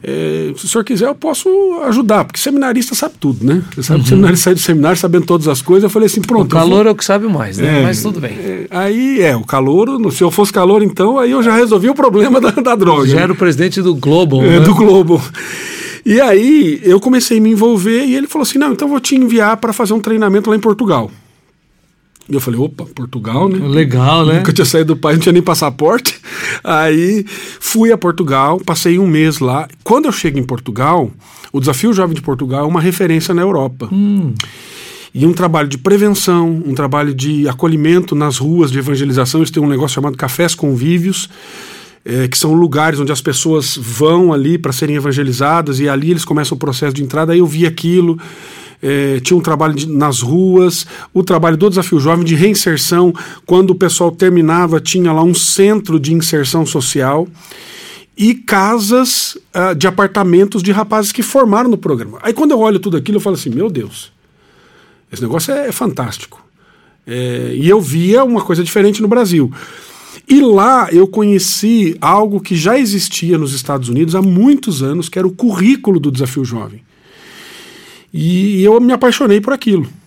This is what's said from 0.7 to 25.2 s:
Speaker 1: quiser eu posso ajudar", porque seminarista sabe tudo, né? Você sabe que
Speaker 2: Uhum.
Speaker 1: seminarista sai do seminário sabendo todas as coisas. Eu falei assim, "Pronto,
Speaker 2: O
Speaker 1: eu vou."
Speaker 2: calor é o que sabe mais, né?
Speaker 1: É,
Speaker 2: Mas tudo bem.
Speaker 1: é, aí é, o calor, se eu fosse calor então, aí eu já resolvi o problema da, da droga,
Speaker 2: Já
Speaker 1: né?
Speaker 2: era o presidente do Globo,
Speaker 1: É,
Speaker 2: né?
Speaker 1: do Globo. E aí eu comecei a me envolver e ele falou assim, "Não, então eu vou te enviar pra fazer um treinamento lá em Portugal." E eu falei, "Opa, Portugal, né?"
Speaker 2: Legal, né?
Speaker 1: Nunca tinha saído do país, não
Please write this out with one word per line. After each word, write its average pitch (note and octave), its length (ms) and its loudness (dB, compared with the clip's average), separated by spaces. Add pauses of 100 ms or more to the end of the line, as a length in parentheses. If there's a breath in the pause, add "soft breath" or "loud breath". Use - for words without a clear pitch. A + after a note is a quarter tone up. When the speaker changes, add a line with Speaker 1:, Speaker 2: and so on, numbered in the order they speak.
Speaker 1:
quiser A3+ 240 -2
eu C#4+ 80 -4
posso D#4+ 340 -4 (360)
ajudar", G#3 400 0
porque - 140 -12
seminarista C4 540 -2
sabe D#4 260 -6
tudo, A#2+ 240 -2
né? E3 200 0 (100)
Você C#3 80 -10
sabe D3+ 200 0
que - 20 0
Speaker 2:
Uhum. B2 60 0
Speaker 1:
seminarista F#3 340 4
sai F3+ 100 2
do E3+ 60 0
seminário E3 380 2
sabendo F3 280 0
todas E3 220 0
as C3 160 -2
coisas. F#3+ 220 4
Eu G3+ 40 0
falei A3 160 2
assim, G#3 160 0
"Pronto, F#3+ 320 0
Speaker 2:
O D#3+ 40 2
Speaker 1:
eu - 20 4
vou." E3 100 2
Speaker 2:
calor G3 160 4
é A3 60 4
o G#3 40 2
que G#3 80 -10
sabe G3+ 240 0
mais, A#2 300 -4
né? D3 220 0
Speaker 1:
É, C3 40 4
Speaker 2:
Mas A2 200 -2
tudo F#3 160 -4
bem. B2 140 -8
Speaker 1:
é, F#2 360 -10
aí A3 520 -2
é, D3 140 4
o A2+ 80 -4
calor, C#3+ 440 0 (240)
se D#3 120 -4
eu E3+ 60 4
fosse G3+ 240 0
calor G3+ 300 4
então, G#3 340 0
aí B3 140 0
eu C4 100 0
já A3+ 140 2
resolvi A3 340 4
o C#4 60 0
problema B3 440 4
da, A3+ 120 2
da B3+ 240 0
droga, D#3+ 320 2
Speaker 2:
Já C3+ 80 4
Speaker 1:
né? E3 80 2
Speaker 2:
era F3+ 100 0
o - 20 0
presidente F3+ 460 0
do F3 140 2
Globo, C#3 480 2
Speaker 1:
É, E3 160 4
Speaker 2:
né? - 0 -
Speaker 1:
do E3 160 6
Globo. F#3 440 4 (840 loud breath)
E A#3 160 4
aí A3+ 640 4
eu F#3+ 160 6
comecei B3 400 2
a - 20 4
me A3 80 4
envolver A3+ 560 2
e B3+ 80 0
ele C#4 140 -2
falou D4 160 -4
assim, - 160 -2
"Não, C#4+ 140 0
então D4 140 -4
eu C#4 40 -2
vou C#4 80 0
te C4 160 -2
enviar A3+ 420 2
pra A3 160 -4
fazer G#3 200 -2
um A3+ 60 0
treinamento G#3+ 520 0
lá A3 40 4
em G#3+ 40 0
Portugal." G3 500 0 (1200)
E C#3 40 -4
eu C3+ 60 0
falei, A#2+ 180 -4
"Opa, D#3 280 -6 (100)
Portugal, B2 540 -4
né?" F#3 180 -2
Speaker 2:
Legal, C#3+ 580 2
né? D#3+ 120 2
Speaker 1:
Nunca - 160 0
tinha F3 100 2
saído D#3+ 320 2
do B2+ 40 -14
país, D#3 180 0
não D#3+ 60 0